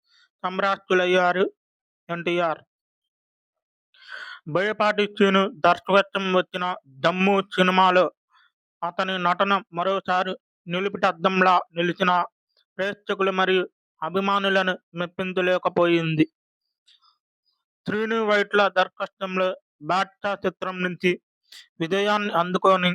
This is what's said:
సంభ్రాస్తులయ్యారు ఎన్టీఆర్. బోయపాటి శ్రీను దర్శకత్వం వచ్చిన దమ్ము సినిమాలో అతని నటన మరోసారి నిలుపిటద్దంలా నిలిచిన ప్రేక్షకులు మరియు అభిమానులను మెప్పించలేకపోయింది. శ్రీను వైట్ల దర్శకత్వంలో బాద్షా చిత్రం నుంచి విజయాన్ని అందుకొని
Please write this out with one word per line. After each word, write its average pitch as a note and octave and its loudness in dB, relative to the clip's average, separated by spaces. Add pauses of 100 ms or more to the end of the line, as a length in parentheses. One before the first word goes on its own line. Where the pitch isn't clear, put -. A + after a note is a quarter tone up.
(440)
సంభ్రాస్తులయ్యారు F#3 0 (640)
ఎన్టీఆర్. E3+ -4 (1900)
బోయపాటి G#3 0
శ్రీను G3 4 (180)
దర్శకత్వం F#3+ 2
వచ్చిన F3+ -2 (340)
దమ్ము F#3 2 (140)
సినిమాలో F#3 4 (760)
అతని F#3 -4
నటన F3+ 0 (200)
మరోసారి F#3 -2 (340)
నిలుపిటద్దంలా F#3 0 (180)
నిలిచిన F3 -2 (680)
ప్రేక్షకులు F#3+ -4
మరియు F#3 0 (380)
అభిమానులను G3 0 (220)
మెప్పించలేకపోయింది. F3 -2 (1600)
శ్రీను A3 -2
వైట్ల G#3 2
దర్శకత్వంలో F#3 -2 (320)
బాద్షా F#3+ -4
చిత్రం F#3 -6
నుంచి F3+ -2 (680)
విజయాన్ని G3+ -2
అందుకొని F3+ 2